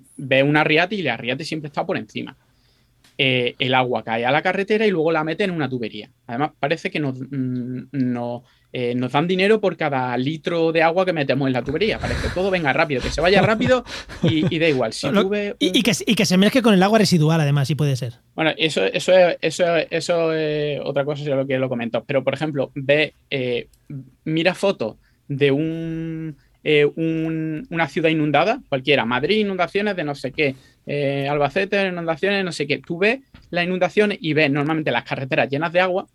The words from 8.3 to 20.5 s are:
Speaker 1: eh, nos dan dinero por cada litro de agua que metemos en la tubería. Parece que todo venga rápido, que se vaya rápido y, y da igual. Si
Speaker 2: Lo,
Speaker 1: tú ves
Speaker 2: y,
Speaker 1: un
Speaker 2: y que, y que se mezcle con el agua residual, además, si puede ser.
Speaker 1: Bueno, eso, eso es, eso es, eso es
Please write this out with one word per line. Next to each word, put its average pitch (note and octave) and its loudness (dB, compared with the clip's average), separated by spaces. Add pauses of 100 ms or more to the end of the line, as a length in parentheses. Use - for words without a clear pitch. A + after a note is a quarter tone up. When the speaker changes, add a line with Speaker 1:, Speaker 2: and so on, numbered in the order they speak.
Speaker 1:
eh, B2 -2
nos B2 -2
dan D3+ 2
dinero G3 2
por F#3 -2
cada C3 -2
litro D#3+ 0
de D#3+ 4
agua E3+ 2
que F3+ 0
metemos C#3 0
en C3 2
la B2 -2
tubería. D#3+ -2
Parece - -4
que - -6
todo F#3+ -2
venga E3 2
rápido, D3 0
que - -4
se - -4
vaya F#3 4
rápido A#3+ 2 (380)
y, E3 2
y D#3+ -2
da E3 4
igual. B2 0
Si - -6
Speaker 2:
Lo, E3 2
Speaker 1:
tú F#3+ -2
ves G3+ -4
Speaker 2:
y, - 0
Speaker 1:
un - 0
Speaker 2:
y B3 4
que, G3+ 2 (120)
y B3 2
que F#3+ 2
se F3+ 4
mezcle G#3 4
con G#3+ 6
el F3+ 6
agua A3 4
residual, D#3+ 4
además, C#3+ 2
si D#3+ -2
puede C#3 0
ser. A#2+ -6 (220)
Speaker 1:
Bueno, D#3 2
eso, D#3+ 0
eso - 0
es, F3+ 6
eso E3+ 0
es, D#3+ 0
eso E3 0
es D3+ -2